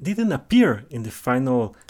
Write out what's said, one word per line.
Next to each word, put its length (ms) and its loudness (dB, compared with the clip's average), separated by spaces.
didn't 320 -2
appear 560 2
in 140 -8
the 80 -8
final 680 -2